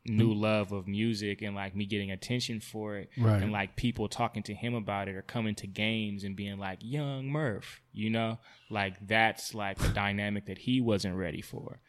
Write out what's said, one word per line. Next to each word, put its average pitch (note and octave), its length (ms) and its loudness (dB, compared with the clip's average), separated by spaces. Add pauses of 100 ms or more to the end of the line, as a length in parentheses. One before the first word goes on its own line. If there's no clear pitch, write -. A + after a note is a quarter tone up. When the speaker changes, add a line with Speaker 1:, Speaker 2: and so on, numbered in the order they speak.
Speaker 1:
new A2 280 6
Speaker 2:
Mm. G#2 60 0
Speaker 1:
love G#2+ 320 2
of F#2+ 160 -4
music G#2 540 0
and, G#2 120 -4
like, G2 220 -6
me G#2 100 -2
getting G2+ 240 -2
attention A2+ 520 -4
for G#2+ 340 -6
it G2 220 -10
Speaker 2:
Right. A2 260 6
Speaker 1:
and, G#2+ 80 0
like, G2 240 -2
people A#2 320 0
talking A2 360 -2
to G#2 100 -8
him A#2 200 -4
about G2+ 360 -2
it F#2+ 80 -6
or F#2+ 40 -6
coming A2 340 -2
to G#2 120 -8
games G#2+ 560 -2
and G2 140 -4
being G2+ 200 -4
like, F#2+ 240 -6
"Young C3+ 460 -4
Murph," C#3 540 -2 (100)
you G#2+ 180 -2
know? A2+ 300 0 (300)
Like, G2 360 -2
that's, A2 480 4
like, G2+ 300 -2
a G#2+ 60 6
dynamic G2+ 560 0
that F#2+ 140 -8
he B2+ 200 2
wasn't G2+ 380 2
ready F2 240 -2
for. - 480 -12